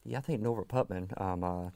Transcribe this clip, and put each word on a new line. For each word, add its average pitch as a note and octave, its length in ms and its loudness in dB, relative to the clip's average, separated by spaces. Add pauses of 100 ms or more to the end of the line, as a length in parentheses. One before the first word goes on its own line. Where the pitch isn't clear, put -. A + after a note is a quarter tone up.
Yeah, A#2 120 -2
I C3+ 40 -2
think C#3 200 0
Norbert A2+ 280 2
Putnam, F#2 380 2 (100)
um, F2+ 260 0
uh, F2+ 320 0